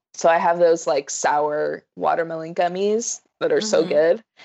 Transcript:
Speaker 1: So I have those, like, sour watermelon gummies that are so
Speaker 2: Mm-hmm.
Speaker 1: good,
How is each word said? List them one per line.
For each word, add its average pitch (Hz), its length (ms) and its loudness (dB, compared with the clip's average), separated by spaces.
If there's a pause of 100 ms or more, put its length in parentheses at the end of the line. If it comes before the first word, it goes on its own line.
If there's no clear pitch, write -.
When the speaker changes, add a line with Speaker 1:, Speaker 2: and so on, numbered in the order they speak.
(140)
Speaker 1:
So - 160 0
I 165 80 4
have 175 220 0
those, 165 260 4
like, - 240 -2
sour 151 760 -2 (120)
watermelon 165 580 -4
gummies 196 680 -2 (180)
that 160 120 0
are 208 100 2
so 214 220 0
Speaker 2:
Mm-hmm. - 20 -8
Speaker 1:
good, 165 380 2 (200)